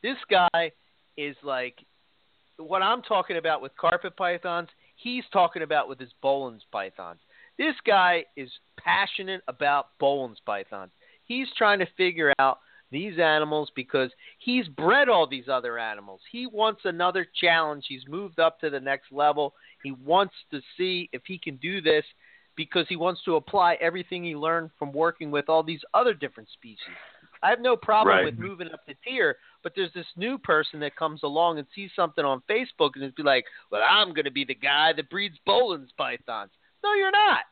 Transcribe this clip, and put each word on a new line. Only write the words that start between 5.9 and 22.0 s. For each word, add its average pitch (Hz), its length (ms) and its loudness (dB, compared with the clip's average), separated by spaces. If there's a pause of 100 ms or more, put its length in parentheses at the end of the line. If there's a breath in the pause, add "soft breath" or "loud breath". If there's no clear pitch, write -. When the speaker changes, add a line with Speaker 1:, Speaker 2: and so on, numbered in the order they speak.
Speaker 1:
his 127 100 -16 (120)
Boelen's 135 500 -2
pythons. 95 480 -8 (380 soft breath)
This 294 160 0 (120)
guy 180 380 4 (120)
is 131 140 -12 (280)
passionate 190 680 -2
about 143 420 0 (120)
Boelen's 139 440 -2
pythons. 98 460 -8 (340 soft breath)
He's 254 320 -6
trying 208 220 4
to 185 80 0 (100)
figure 165 420 2
out 135 200 4 (320 soft breath)
these 170 300 -6
animals 151 560 2
because 131 340 -2 (280 loud breath)
he's 247 280 -2
bred 190 420 2
all 180 180 4
these 131 220 -10
other 123 300 -4
animals. 104 420 -10 (120)
He 247 140 -10
wants 214 380 -2
another 180 400 0 (160)
challenge. 160 480 2
He's 131 200 -14
moved 170 320 -8
up 165 200 2
to 160 80 -4
the 139 120 -6
next 135 320 -6
level. 143 420 0 (300 soft breath)
He 139 80 -8
wants 160 420 0 (160)
to 143 100 -10 (160)
see 180 360 -4
if 127 140 -12
he 190 120 -10
can 147 180 -10
do 175 240 -6
this 156 240 2 (520 soft breath)